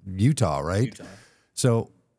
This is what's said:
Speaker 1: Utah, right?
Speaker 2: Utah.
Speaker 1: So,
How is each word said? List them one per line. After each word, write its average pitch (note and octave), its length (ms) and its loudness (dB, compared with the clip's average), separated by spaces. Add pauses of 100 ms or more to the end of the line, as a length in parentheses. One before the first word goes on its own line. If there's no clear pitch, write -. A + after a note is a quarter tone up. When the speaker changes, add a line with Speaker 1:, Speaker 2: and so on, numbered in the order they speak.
Speaker 1:
Utah, F#2+ 540 2
right? F#2 260 0
Speaker 2:
Utah. - 180 -12 (500)
Speaker 1:
So, A#2 360 0 (280)